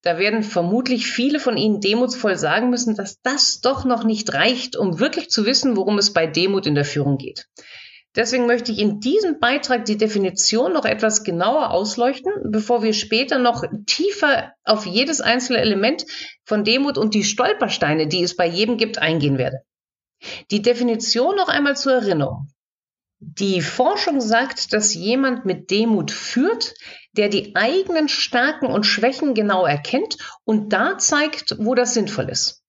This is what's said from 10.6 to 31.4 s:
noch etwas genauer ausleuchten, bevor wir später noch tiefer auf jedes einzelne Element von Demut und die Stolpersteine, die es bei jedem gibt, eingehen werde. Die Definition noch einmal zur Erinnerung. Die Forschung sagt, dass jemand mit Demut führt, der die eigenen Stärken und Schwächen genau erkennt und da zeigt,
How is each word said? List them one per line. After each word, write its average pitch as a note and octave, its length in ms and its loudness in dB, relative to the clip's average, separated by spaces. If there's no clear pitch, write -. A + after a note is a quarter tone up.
noch D4+ 120 0
etwas G#3+ 380 0
genauer G#3 460 0
ausleuchten, A#3+ 600 0
bevor A3 360 0
wir A3 120 2
später B3+ 440 0
noch A#3+ 260 2
tiefer D#4 680 0
auf G#3+ 240 0
jedes C4 340 0
einzelne A#3+ 380 0
Element G#3+ 460 2
von G#3 200 0
Demut C4 340 2
und G#3+ 160 0
die G3+ 100 2
Stolpersteine, E3+ 840 0
die F3 160 0
es E3+ 120 -4
bei F3+ 120 0
jedem G#3+ 300 0
gibt, A3 200 -2
eingehen D3 400 2
werde. B2+ 220 -4
Die G#3 120 0
Definition A#3+ 720 0
noch F#4 140 0
einmal C#4+ 280 2
zur C4+ 160 0
Erinnerung. E3 540 0
Die F#3+ 420 -2
Forschung C#4+ 600 0
sagt, A3+ 520 0
dass G#3+ 220 0
jemand A#3 500 0
mit F3+ 240 -4
Demut G#3 400 2
führt, - 640 -2
der G#3 180 2
die - 260 -4
eigenen D#4 540 2
Stärken C4+ 580 0
und G#3 180 0
Schwächen C4 500 0
genau G3 300 2
erkennt D3+ 520 -2
und G#3+ 280 0
da B3+ 240 0
zeigt, - 640 -2